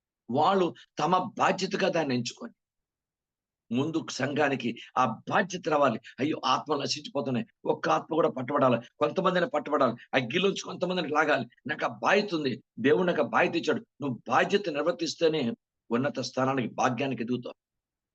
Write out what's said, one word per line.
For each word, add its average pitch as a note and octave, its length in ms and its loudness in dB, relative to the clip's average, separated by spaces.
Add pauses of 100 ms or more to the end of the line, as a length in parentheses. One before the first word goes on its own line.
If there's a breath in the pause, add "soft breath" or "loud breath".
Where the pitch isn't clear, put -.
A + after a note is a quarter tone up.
(300)
వాళ్ళు E3+ 460 2 (240 loud breath)
తమ E3 180 4 (200)
బాధ్యతగా F#3 520 0
దాన్ని D3+ 260 0
ఎంచుకొని - 380 -6 (1200)
ముందు D#3 340 -2
సంఘానికి B2+ 640 -2 (220 loud breath)
ఆ B2+ 80 6
బాధ్యత F3 640 -2
రావాలి. C#3 300 2 (200 loud breath)
అయ్యో, D#3 260 -2
ఆత్మలు C#3+ 360 0
నశించిపోతున్నాయి, C3+ 640 -4 (200)
ఒక్క D#3 240 -2
ఆత్మ D#3 260 0
కూడా D#3+ 140 4
పట్టబడాలి, C3 480 2 (220 loud breath)
కొంతమందిని F3 500 0
పట్టబడాలి, C#3+ 460 0 (180 loud breath)
అగ్గిలోంచి D#3+ 520 0
కొంతమందిని F3+ 440 -4
లాగాలి, D3 360 2 (220 soft breath)
నాకు D3+ 180 -4
ఆ - 20 2
బాధ్యత F3 460 0
ఉంది, C#3 300 -2 (160)
దేవుడు D#3 280 4
నాకు D3+ 140 2
ఆ B2+ 60 0
బాధ్యత D#3+ 280 2
ఇచ్చాడు. C3 300 -2 (160)
నువ్వు C3 260 -4
బాధ్యత F3 420 2
నిర్వర్తిస్తేనే D3+ 840 0 (380)
ఉన్నత C3+ 280 -2
స్థానానికి, C3 480 -2
భాగ్యానికి B2 560 -2
ఎదుగుతావు. B2 320 -6 (600)